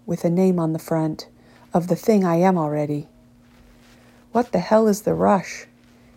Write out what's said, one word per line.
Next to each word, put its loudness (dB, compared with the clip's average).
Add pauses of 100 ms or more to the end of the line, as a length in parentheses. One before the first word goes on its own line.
with -6
a 2
name 2
on -2
the -4
front -4 (480)
of 0
the 0
thing 2
I 0
am 4
already? -4 (1200)
What -2
the 0
hell 2
is 0
the -2
rush -2 (500)